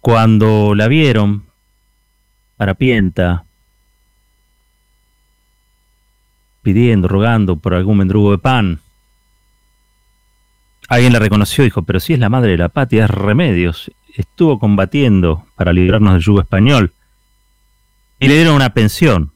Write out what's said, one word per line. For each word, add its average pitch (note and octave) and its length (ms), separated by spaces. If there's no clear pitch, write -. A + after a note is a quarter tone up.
Cuando A2 720
la G#2+ 140
vieron, A2 560
harapienta, F#2+ 880
pidiendo, G#2+ 460
rogando G2 480
por F2+ 180
algún G2 260
mendrugo G2+ 320
de G2 60
pan, G2+ 440
alguien B2 240
la A#2 60
reconoció G#2 440
y B2 40
dijo: G2+ 160
"Pero F#2 180
si - 100
es C#3+ 80
la A2+ 80
madre A#2 240
de F2 60
la F2 100
patria, A2 380
es G2 40
Remedios, G2 800
estuvo C#3 460
combatiendo G2 960
para F2 160
librarnos F#2 440
del E2+ 60
yugo G2+ 200
español". G#2 520
Y C3+ 80
le C#3+ 80
dieron D#3+ 200
una C3+ 180
pensión G#2+ 640